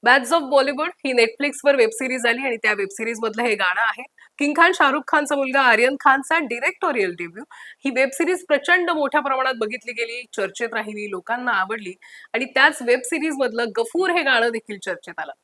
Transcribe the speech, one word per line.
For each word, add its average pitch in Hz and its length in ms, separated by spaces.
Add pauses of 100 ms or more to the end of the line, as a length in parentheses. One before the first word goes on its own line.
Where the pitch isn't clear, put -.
Badz 247 220
of 339 120
Bollywood 277 500 (140)
ही 269 80
Netflix-वर 277 640
वेब 226 160
सिरीज 254 340
आली 247 200
आणि 240 100
त्या 214 160
वेब 196 180
सिरीज 220 320
मधलं 220 200
हे 233 120
गाणं 190 260
आहे. 233 220 (360)
किंग 294 180
खान, 339 180
शाहरुख 302 340
खानचा 294 280
मुलगा 269 240
आर्यन 247 400
खानचा 277 380
डायरेक्टोरियल 254 720
डेब्यू. 175 340 (400)
ही 269 60
वेब 262 220
सिरीज 339 340
प्रचंड 339 440
मोठ्या 302 300
प्रमाणात 269 380
बघितली 226 340
गेली, 233 320 (120)
चर्चेत 202 380
राहिली, 208 360
लोकांना 233 400
आवडली 196 440 (380)
आणि 240 120
त्याच 285 380
वेब 240 220
सिरीज 311 340
मधलं 240 260 (140)
गफूर 339 320
हे 339 120
गाणं 240 260
देखील 220 360
चर्चेत 180 340
आलं. 156 140 (120)